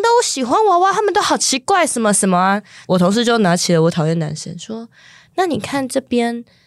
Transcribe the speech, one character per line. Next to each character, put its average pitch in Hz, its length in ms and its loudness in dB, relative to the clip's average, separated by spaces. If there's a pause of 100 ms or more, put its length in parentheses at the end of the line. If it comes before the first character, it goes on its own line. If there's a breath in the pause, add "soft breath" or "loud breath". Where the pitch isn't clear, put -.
都 466 80 2 (140)
喜 262 200 -4
欢 349 220 2
娃 349 140 4
娃， 381 120 2
他 370 120 0
们 403 100 0
都 403 80 2
好 285 160 0
奇 - 220 -2
怪， 370 260 0
什 254 160 -4
么 214 100 2
什 202 160 0
么 185 80 2
啊。” 190 240 2 (280 loud breath)
我 180 100 2
同 180 140 4
事 233 120 2
就 233 140 2
拿 180 180 4
起 180 180 0
了 160 100 4
《我 170 80 2
讨 156 160 -2
厌 165 100 -2
男 156 180 -6
生》， - 220 -12
说 226 320 -14 (480 soft breath)
：“那 370 80 0
你 294 140 -2
看 269 280 -6
这 262 140 -4
边， 233 420 -4 (240 soft breath)